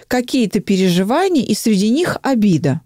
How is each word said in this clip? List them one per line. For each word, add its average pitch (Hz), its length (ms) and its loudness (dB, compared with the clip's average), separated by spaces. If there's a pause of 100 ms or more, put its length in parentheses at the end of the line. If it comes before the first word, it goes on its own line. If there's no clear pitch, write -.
Какие-то 247 520 -2
переживания, 202 840 0
и - 120 -2
среди 208 360 0
них 320 320 -2
обида. 170 640 0